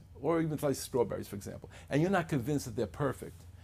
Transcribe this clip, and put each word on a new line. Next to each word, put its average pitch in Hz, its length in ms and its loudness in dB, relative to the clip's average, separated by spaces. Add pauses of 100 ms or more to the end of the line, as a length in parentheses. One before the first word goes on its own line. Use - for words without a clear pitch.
(200)
or 165 200 2
even 156 220 0
like 139 140 2
strawberries, 117 500 0
for - 80 -10
example, - 340 -10 (220)
and 139 100 6
you're 175 120 6
not 170 160 4
convinced 139 380 2
that 113 100 -8
they're 117 100 2
perfect, - 560 -4 (220)